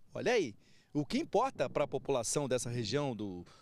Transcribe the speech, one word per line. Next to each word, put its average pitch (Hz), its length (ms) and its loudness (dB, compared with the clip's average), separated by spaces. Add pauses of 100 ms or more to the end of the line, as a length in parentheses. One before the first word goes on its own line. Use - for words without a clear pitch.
(120)
olha 135 200 2
aí, 170 220 2 (380)
o 147 140 0
que 233 100 -2
importa 202 540 0
pra 143 180 0
população 135 580 0
dessa 123 220 0
região 120 480 0
do 95 300 -6 (160)